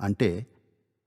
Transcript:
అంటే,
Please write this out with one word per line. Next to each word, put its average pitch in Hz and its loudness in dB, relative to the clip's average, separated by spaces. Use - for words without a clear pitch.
అంటే, 101 0